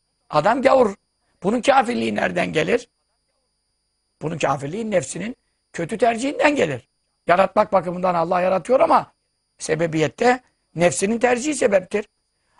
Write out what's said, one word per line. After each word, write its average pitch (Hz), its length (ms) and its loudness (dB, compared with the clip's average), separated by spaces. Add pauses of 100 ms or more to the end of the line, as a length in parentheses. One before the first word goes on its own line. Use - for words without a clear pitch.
(300)
adam 202 320 2
gavur. 247 340 4 (480)
Bunun 220 180 0
kafirliği 226 540 0
nereden 180 380 -2
gelir? 170 340 -2 (1300)
Bunun 160 160 -6
kafirliği 147 540 -4
nefsinin 185 440 -4 (380)
kötü 170 240 -8
tercihinden 269 580 0
gelir. 156 340 -4 (380)
Yaratmak 185 460 2
bakımından 180 420 0
Allah 175 260 0
yaratıyor 190 380 0
ama 294 320 2 (460)
sebebiyette 160 840 0 (340)
nefsinin 196 440 0
tercihi 247 360 0
sebeptir. 202 500 0 (540)